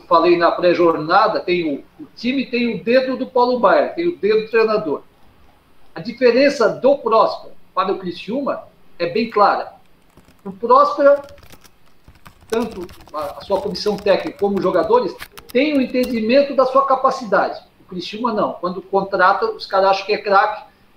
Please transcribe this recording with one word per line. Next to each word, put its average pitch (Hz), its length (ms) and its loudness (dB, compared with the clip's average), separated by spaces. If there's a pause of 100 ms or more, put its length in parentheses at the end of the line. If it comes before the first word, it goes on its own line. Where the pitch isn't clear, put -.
falei 170 340 4
na 170 120 2
pré-jornada, 160 920 2
tem 170 340 -4
o, - 80 -14 (180)
o 294 140 -18
time 254 300 -4
tem 240 280 -4
o 175 80 -10
dedo 254 360 0
do 247 100 -6
Paulo 247 320 0
Baier, 165 360 2
tem 170 120 -2
o - 80 -2
dedo 214 280 0
do - 60 -12
treinador. 214 520 0 (920)
A - 60 -12
diferença 233 720 2
do 247 300 2
Próspero - 540 0 (220)
para 190 160 -2
o 185 80 -4
Criciúma 202 640 -8 (340)
é 170 100 -6
bem 226 220 -4
clara. 190 440 0 (720)
O 190 80 -12
Próspero, 277 680 4 (1300)
tanto 220 360 -6 (280)
a, 151 240 -10
a - 40 -18
sua 196 200 -2
comissão 196 340 -4
técnica 175 420 -2
como 202 200 0
os 165 60 -4
jogadores, 185 520 0 (380)
tem 294 240 2
o 262 40 2
entendimento 247 720 0
da 254 120 2
sua 262 200 2
capacidade. 262 760 -2 (180)
O - 100 -20
Criciúma 214 440 -6
não. 165 200 -2
Quando 185 280 -8
contrata, 196 640 0
os 220 200 -8
caras 190 260 2
acham 196 140 -2
que 214 60 -4
é 196 60 0
craque, 202 520 0 (280)